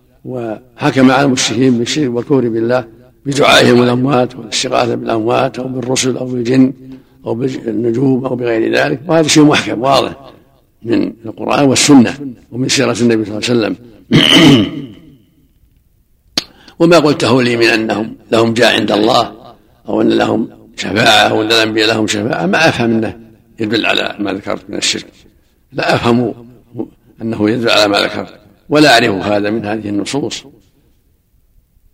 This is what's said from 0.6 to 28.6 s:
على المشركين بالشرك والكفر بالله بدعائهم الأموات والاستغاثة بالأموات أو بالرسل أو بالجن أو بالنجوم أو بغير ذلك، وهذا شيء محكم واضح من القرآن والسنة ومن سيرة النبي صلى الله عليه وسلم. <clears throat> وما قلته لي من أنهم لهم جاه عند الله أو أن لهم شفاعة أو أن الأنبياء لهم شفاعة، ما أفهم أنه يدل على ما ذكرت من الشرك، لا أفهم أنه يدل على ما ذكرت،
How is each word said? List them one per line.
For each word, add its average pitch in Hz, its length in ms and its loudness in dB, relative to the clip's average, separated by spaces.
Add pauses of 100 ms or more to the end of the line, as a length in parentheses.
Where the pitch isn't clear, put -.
على 135 140 2
المشركين 127 520 0
بالشرك 120 380 -2
والكفر 123 340 0
بالله 117 360 -2 (400)
بدعائهم 135 580 4
الأموات 123 520 0
والاستغاثة 120 600 -4
بالأموات 120 640 -2
أو 127 80 -8
بالرسل 131 500 -4
أو 127 80 -6
بالجن 127 480 0 (520)
أو 113 100 -4
بالنجوم 123 920 -2
أو 127 100 -4
بغير 117 380 -2
ذلك، 135 340 0
وهذا 165 200 2
شيء 151 160 6
محكم 110 380 2
واضح 120 500 -2 (520)
من 110 300 -2 (120)
القرآن 113 400 -2
والسنة 127 480 6 (380)
ومن 127 180 -6
سيرة 120 320 -2
النبي 113 240 0
صلى 104 120 -10
الله 104 120 -6
عليه 117 260 0
وسلم. - 0 - (320)
<clears throat> 139 800 2 (1900)
وما 165 200 6
قلته 139 420 2
لي 120 160 0
من 117 80 2
أنهم 110 500 -2 (160)
لهم 113 220 2
جاه 107 260 2
عند 104 120 -2
الله 107 400 2 (580)
أو 110 120 -2
أن 113 80 2
لهم 110 400 0 (260)
شفاعة 107 540 0
أو 110 120 0
أن 107 60 -2
الأنبياء 110 400 0
لهم 110 200 0
شفاعة، 104 380 -4
ما 165 240 2
أفهم 117 220 -2
أنه 110 280 -4 (400)
يدل 107 260 -2
على 101 340 -4
ما 98 140 -4
ذكرت 98 360 -10
من 98 80 -8
الشرك، - 340 -6 (600)
لا 151 240 -2
أفهم 120 380 0 (880)
أنه 107 280 0
يدل 117 200 0
على 104 180 2
ما 98 120 0
ذكرت، 98 400 -6 (300)